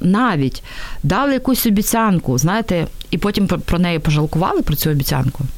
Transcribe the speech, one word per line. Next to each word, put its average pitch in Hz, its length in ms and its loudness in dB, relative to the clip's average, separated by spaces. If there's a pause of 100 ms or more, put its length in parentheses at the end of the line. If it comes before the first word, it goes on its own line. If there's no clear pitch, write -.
навіть 180 640 2 (400)
дали 240 300 2
якусь 262 320 0
обіцянку, 208 720 2
знаєте, 175 500 0 (240)
і 185 60 -2
потім 202 300 0
про, 175 120 0
про - 200 0
неї 175 200 2
пожалкували, 156 640 0
про 156 140 0
цю 156 140 0
обіцянку, 135 540 0 (140)